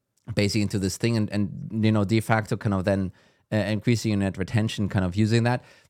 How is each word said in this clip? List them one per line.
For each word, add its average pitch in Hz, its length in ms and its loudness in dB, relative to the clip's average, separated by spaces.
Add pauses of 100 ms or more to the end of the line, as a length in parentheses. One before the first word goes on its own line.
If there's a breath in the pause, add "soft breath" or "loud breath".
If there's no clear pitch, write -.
(360)
basically 104 260 2
into 101 160 -2
this 95 200 -2
thing 117 200 0
and, 107 140 0
and, 104 520 -4
you 110 80 6
know, 107 120 4
de 110 160 2
facto 110 380 0
kind 98 180 -2
of 90 100 -2
then, 98 260 0 (400 soft breath)
uh, 110 40 0
increasing 107 560 0
your 101 80 0
net 95 180 -2
retention, 104 500 -2
kind 92 160 0
of 90 120 -2
using 110 300 2
that. 123 180 -2 (260 soft breath)